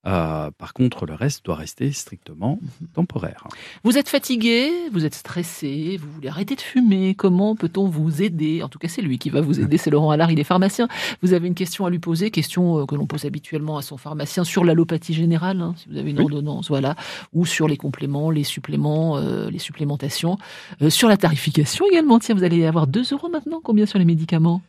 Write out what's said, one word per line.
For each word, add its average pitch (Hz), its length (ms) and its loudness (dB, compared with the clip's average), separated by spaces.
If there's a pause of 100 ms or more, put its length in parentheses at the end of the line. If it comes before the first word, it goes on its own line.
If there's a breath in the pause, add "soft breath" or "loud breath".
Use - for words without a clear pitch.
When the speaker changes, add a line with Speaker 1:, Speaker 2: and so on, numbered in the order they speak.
Speaker 1:
Euh, 78 520 -2
par - 160 -18
contre, 120 320 0
le 78 80 -12
reste 131 320 -4
doit 85 100 -4
rester 120 340 -6
strictement 117 720 -8
Speaker 2:
Mhm. 160 320 -14
Speaker 1:
temporaire. - 540 -6 (340 loud breath)
Speaker 2:
Vous 254 160 4
êtes 277 100 -2
fatigué, 240 640 0 (220)
vous 170 140 0
êtes 147 80 -4
stressé, 160 840 -6
vous 147 140 -12
voulez 143 160 -12
arrêter 196 260 -6
de - 60 -12
fumer. 190 560 4
Comment 196 400 4
peut-on 190 320 0
vous 156 340 0
aider ? 160 400 0
En 135 60 -8
tout 151 100 -16
cas, - 80 -8
c'est 220 160 -6
lui 131 160 -2
qui - 120 -4
va 139 100 0
vous 143 200 0
aider, - 180 2
c'est - 120 0
Laurent 151 200 4
Allard, 160 200 4
il 156 80 4
est 147 60 2
pharmacien. 190 420 2 (360 loud breath)
Vous 185 100 4
avez 175 160 2
une 180 60 0
question 175 320 -4
à 175 40 0
lui 175 80 0
poser, 170 320 -2
question, 170 500 0
euh, 139 60 -2
que 147 80 -4
l'on 143 120 -2
pose 147 180 -6
habituellement 151 540 -6
à 139 40 -8
son 139 140 -14
pharmacien 147 480 -4
sur 175 180 2
l'allopathie 165 520 2
générale, 170 460 0
hein, 170 180 -4
si - 100 -20
vous 147 80 -10
avez 147 140 -6
une 143 80 -2
Speaker 1:
Oui. - 60 6
Speaker 2:
ordonnance, 147 440 -4
voilà, 139 260 0 (380 loud breath)
ou 165 140 2
sur - 200 0
les 147 120 0
compléments, 143 520 -4
les 151 140 0
suppléments, 151 720 -2
euh, - 340 -4
les - 80 -8
supplémentations, 147 800 -4 (460 loud breath)
euh, 156 80 6
sur 233 180 4
la 202 80 8
tarification 160 720 2
également. 302 280 6
Tiens, 226 160 0
vous 185 100 2
allez 170 220 4
avoir 156 200 4
deux 196 260 0
euros 285 180 -4
maintenant, 320 340 -6
combien 214 220 4
sur 202 120 0
les 180 60 6
médicaments ? 170 640 2